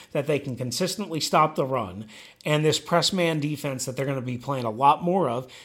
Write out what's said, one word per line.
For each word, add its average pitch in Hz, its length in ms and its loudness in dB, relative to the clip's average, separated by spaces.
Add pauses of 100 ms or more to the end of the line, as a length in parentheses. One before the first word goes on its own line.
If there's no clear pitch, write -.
(120)
that 143 160 -2
they 151 100 2
can 131 180 -6
consistently 165 640 -4
stop 156 360 2
the 156 100 0
run. 110 400 -4 (400)
And 151 180 2
this 156 160 4
press - 320 2
man 170 280 0
defense 143 460 -4
that 127 120 -6
they're 139 80 -2
gonna 135 160 -2
be 123 160 -6
playing 127 280 -4
a 117 40 0
lot 135 320 6
more 175 260 2
of 127 240 -4 (140)